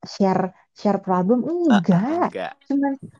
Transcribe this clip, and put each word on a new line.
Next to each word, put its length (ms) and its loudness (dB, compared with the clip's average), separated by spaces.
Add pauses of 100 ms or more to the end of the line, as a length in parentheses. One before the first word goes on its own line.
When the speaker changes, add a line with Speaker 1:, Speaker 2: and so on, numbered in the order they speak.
Speaker 1:
share, 420 0 (280)
share 320 -2
problem. 400 2
Speaker 2:
Heeh, 340 2
Speaker 1:
Enggak. 540 0
Speaker 2:
enggak. 200 -8 (140)
Speaker 1:
Cuman 260 -2 (260)